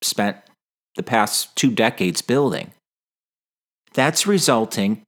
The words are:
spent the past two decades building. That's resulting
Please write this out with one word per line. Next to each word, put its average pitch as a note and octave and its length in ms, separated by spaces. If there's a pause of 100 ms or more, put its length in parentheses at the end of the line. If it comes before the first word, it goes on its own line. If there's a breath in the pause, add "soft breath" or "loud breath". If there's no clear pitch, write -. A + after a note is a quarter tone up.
spent G#2 340 (600)
the - 60
past - 540
two C3+ 140
decades G#2 520
building. C3 500 (1200)
That's D3 320
resulting A2+ 800